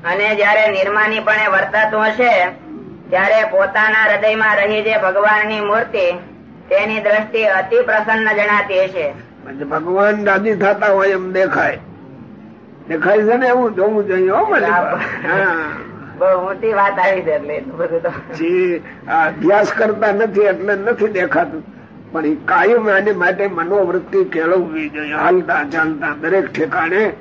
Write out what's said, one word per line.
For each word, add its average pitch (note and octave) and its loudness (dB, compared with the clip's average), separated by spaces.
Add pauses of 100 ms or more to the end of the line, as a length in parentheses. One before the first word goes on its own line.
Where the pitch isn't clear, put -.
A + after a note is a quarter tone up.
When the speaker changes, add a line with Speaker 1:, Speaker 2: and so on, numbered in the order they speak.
Speaker 1:
અને G#3 0
જ્યારે G#3 4
નિર્માનીપણે G#3+ 0
વર્તાતું G#3+ 2
હશે, G#3+ 2 (640)
ત્યારે G3+ 2
પોતાના G#3 2
હૃદયમાં G#3+ 2
રહી G#3 2
જે A3 0
ભગવાનની G#3 2
મૂર્તિ, G3+ 0 (500)
તેની G#3+ 2
દ્રષ્ટિ G#3+ 0
અતિ F#3+ 2 (100)
પ્રસન્ન A3 0
જણાતી G3+ 0
હશે. F3+ -4 (320)
Speaker 2:
પછી C3+ -10
ભગવાન F#3+ 0
રાજી G3+ 2
થતા G3+ 2
હોય G3 2
એમ F#3 -2
દેખાય, D#3 0 (1080)
દેખાય E3 2
છે G#3+ 2
ને, C4 2
એવું A#3+ 2
જોવું G3+ 0
જોઈએ F#3 2
હો C4+ 2
મને. F#4+ 0
Speaker 1:
બરાબર. F#3 0
Speaker 2:
હા. E3 -2 (480)
Speaker 1:
બહુ F#3 2
મોટી G3 -2
વાત G3 2
આવી F#3 2
છે D#3+ -2
એટલે D3 -4
એટલું C#3 -8
બધું E3 -2
તો. E3+ -2
Speaker 2:
જી, E3+ -2 (260)
આ D#3 2
અભ્યાસ F3 2
કરતા G#3+ 0
નથી G3+ 0
એટલે G3 2
નથી G#3 0
દેખાતું, E3 -2 (480)
પણ D#3+ -4
એ D3+ 0
કાયમ F#3+ 2
આને G3+ 2
માટે F#3 0
મનોવૃત્તિ F#3 0
કેળવવી D#3+ -2
જોઈએ, D3 -8
હાલતા D#3 0
ચાલતા D#3 -4
દરેક F3+ 0
ઠેકાણે. E3 -2